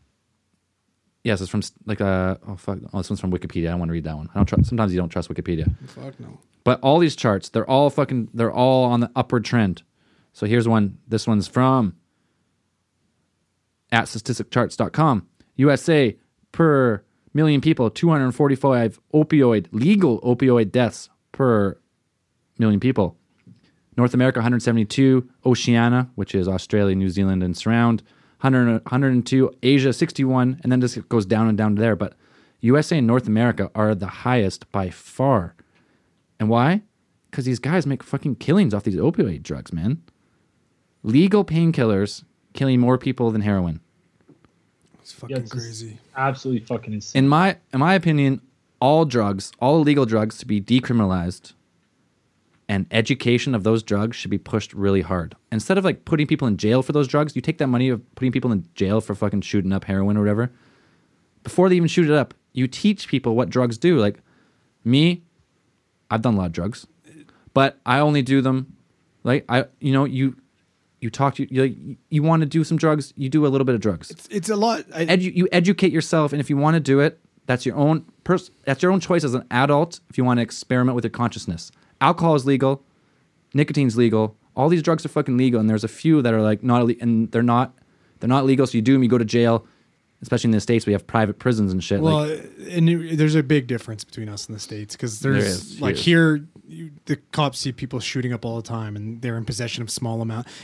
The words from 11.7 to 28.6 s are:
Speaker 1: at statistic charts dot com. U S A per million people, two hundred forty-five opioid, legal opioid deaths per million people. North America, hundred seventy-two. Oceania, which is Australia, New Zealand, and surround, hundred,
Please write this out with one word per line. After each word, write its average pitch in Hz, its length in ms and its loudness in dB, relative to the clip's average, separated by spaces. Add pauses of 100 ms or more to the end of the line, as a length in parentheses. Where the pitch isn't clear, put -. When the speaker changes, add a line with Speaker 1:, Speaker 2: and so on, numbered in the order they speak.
Speaker 1:
at 117 180 0
statistic 113 420 -8
charts 117 260 -2
dot 104 160 -4
com. 143 340 0 (300)
U 139 140 4
S 135 180 0
A 143 280 2 (360)
per 135 500 2 (300)
million 147 280 2
people, 131 300 2
two 170 200 0
hundred 139 220 2
forty-five 131 680 2 (140)
opioid, 135 580 4
legal 143 480 2
opioid 120 500 2
deaths 120 380 -2 (240)
per 107 460 0 (800)
million 107 220 4
people. 110 360 0 (800)
North 120 180 2
America, 127 280 2
hundred 120 200 0
seventy-two. 127 680 2 (180)
Oceania, 123 680 2
which 101 200 -6
is 92 120 0
Australia, 95 480 0
New 95 140 0
Zealand, 95 340 0
and 90 140 -4
surround, 117 460 0 (380)
hundred, 123 460 2